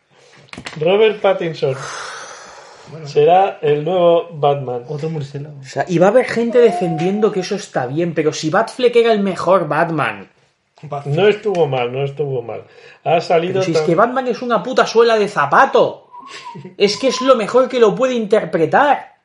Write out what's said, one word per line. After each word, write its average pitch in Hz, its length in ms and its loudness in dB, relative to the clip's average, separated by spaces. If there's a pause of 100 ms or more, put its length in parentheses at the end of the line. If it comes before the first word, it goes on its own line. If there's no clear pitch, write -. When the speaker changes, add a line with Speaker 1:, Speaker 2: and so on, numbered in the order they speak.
(800)
Speaker 1:
Robert 202 420 4
Pattinson. 165 540 0 (1120)
Speaker 2:
Bueno. 156 180 -16
Speaker 1:
Será 175 540 4
el 147 220 0
nuevo 170 480 2
Batman. 139 560 -2
Speaker 2:
Otro 151 220 -6
murciélago. 143 500 -10
Speaker 3:
O - 40 -20
sea, - 240 -6
y 170 100 0
va 180 100 6
a - 20 4
haber 247 160 4
gente 233 340 0
defendiendo 190 720 2
que 190 100 -4
eso 196 140 -6
está 147 300 -6
bien, 156 280 -4
pero 151 180 0
si 156 180 -6
Batfleck 240 460 0
era 233 160 4
el 208 80 2
mejor 180 480 0
Batman. 147 600 -4 (540)
Speaker 2:
Batman. 143 320 -8
Speaker 1:
No 190 120 4
estuvo 196 400 0
mal, 123 240 -2
no 135 140 -4
estuvo 139 360 -6
mal. 110 220 -10 (400)
Ha 156 160 2
salido 180 360 0
Speaker 3:
Pero 190 100 0
si 175 80 -2
es 160 80 2
Speaker 1:
tam- 156 40 -2
Speaker 3:
que 165 100 2
Batman 247 320 0
es 233 140 -4
una 233 220 -2
puta 240 240 0
suela 226 300 4
de 202 100 0
zapato. 165 840 0 (680)
Es 202 200 0
que 269 120 -2
es 233 120 -4
lo 262 140 4
mejor 233 320 0
que 254 120 -2
lo 208 140 4
puede 254 200 -2
interpretar. 214 1120 0